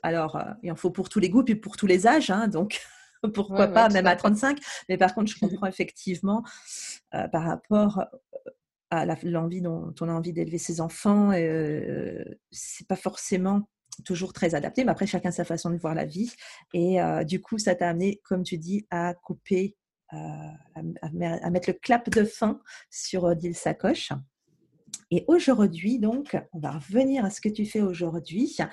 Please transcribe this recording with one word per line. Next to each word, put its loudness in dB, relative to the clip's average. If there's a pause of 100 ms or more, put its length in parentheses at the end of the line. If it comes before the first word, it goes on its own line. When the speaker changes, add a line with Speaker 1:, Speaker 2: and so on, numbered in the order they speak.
Speaker 1:
Alors, 0
euh, -4 (200)
il -4
en -6
faut -2
pour -6
tous 0
les 4
goûts, 6
puis 4
pour -10
tous 0
les 6
âges, 6
hein, 2
donc -2 (400)
<laughs> -2
pourquoi -2
Speaker 2:
Ouais, 6
ouais, 0
Speaker 1:
pas, 8
Speaker 2:
tout 4
Speaker 1:
même 4
Speaker 2:
à 8
Speaker 1:
à 8
Speaker 2:
fait. 0
Speaker 1:
trente-cinq. 2 (280)
Mais 0
par 6
contre, 0
je -12
Speaker 2:
<laughs> -
Speaker 1:
comprends -2
effectivement, -2 (720)
euh, -2
par -2
rapport, 2
euh, 0 (840)
à 0
la, -2
l'envie -2
dont -6
on -2
a -2
envie -4
d'élever -4
ses -6
enfants, 4
euh, -2 (260)
c'est -14
pas 0
forcément -2 (360)
toujours -4
très 0
adapté, -2
mais 2
après, 0
chacun -2
sa -2
façon -4
de 0
voir -4
la -2
vie. -6 (420)
Et, 4
euh, 0
du -2
coup, -4
ça 2
t'a 0
amené, 0
comme -2
tu -4
dis, -4
à -2
couper, -2 (380)
euh, -12
à, -14
à, -6
à -2
mettre 0
le 0
clap 0
de 4
fin -2 (280)
sur -4
Odile 0
Sacoche. -2 (1000)
Et 0
aujourd'hui, 4
donc, -2 (180)
on -10
va -4
revenir 0
à 0
ce -12
que 0
tu -2
fais -2
aujourd'hui. -2 (160)